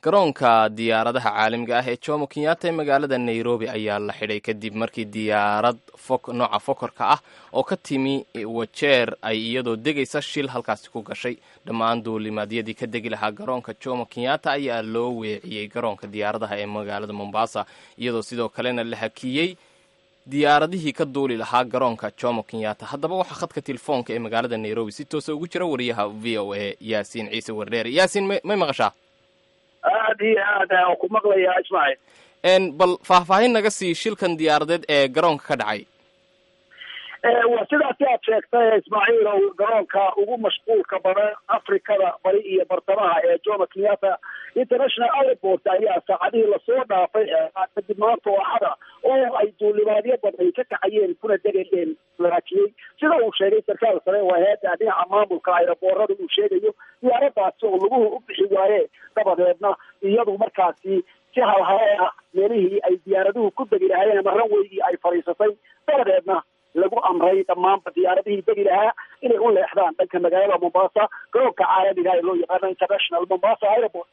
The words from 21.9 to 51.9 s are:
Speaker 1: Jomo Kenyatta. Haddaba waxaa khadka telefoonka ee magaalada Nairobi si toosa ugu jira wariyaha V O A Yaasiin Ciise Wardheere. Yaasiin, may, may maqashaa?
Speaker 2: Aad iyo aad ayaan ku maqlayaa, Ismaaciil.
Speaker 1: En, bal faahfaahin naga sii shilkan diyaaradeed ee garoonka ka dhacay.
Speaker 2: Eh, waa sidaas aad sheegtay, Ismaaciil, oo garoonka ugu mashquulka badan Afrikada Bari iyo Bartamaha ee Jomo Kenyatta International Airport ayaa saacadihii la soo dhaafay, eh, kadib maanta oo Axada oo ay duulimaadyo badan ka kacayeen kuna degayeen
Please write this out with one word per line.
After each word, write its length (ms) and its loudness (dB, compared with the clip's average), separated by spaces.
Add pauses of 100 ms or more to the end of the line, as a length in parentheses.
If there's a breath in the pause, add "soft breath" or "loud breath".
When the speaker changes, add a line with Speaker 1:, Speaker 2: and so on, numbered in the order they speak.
Speaker 1:
Jomo 220 -2
Kenyatta. 440 -8
Haddaba 300 -6
waxaa 240 -6
khadka 220 -8
telefoonka 500 -6
ee 60 -6
magaalada 400 -4
Nairobi 340 -6
si 120 -14
toosa 300 -8
ugu 140 -10
jira 180 -4
wariyaha 420 -4
V 300 -6
O 160 -6
A 260 -8
Yaasiin 520 -6
Ciise 200 -8
Wardheere. 380 -6
Yaasiin, 360 0
may, 180 -4
may 120 -4
maqashaa? 360 -2 (960)
Speaker 2:
Aad 340 0
iyo 220 0
aad 320 -2
ayaan 240 2
ku 160 -4
maqlayaa, 480 2
Ismaaciil. 360 -2 (440 soft breath)
Speaker 1:
En, 320 4
bal 220 2 (100)
faahfaahin 480 4
naga 160 2
sii 240 -4
shilkan 440 -2
diyaaradeed 500 2
ee 200 4
garoonka 380 0
ka 100 -2
dhacay. 300 -4 (1400 loud breath)
Speaker 2:
Eh, 240 2
waa 200 0
sidaas 320 0
aad 240 0
sheegtay, 400 2 (120)
Ismaaciil, 480 2
oo 280 2
garoonka 480 0 (140)
ugu 220 -2
mashquulka 640 -2
badan 300 2 (140)
Afrikada 640 0 (120)
Bari 160 2
iyo 260 -2
Bartamaha 580 0
ee 220 2
Jomo 200 0
Kenyatta 520 -2 (360 loud breath)
International 560 0 (100)
Airport 460 0
ayaa 400 2
saacadihii 440 0
la 160 2
soo 220 0
dhaafay, 420 2
eh, 180 0 (260)
kadib 240 -6
maanta 320 0
oo 100 2
Axada 320 -2 (320 loud breath)
oo 340 2
ay 100 2 (120)
duulimaadyo 600 2
badan 300 0
ka 120 -4
kacayeen 500 0
kuna 300 -2
degayeen 520 -2 (220)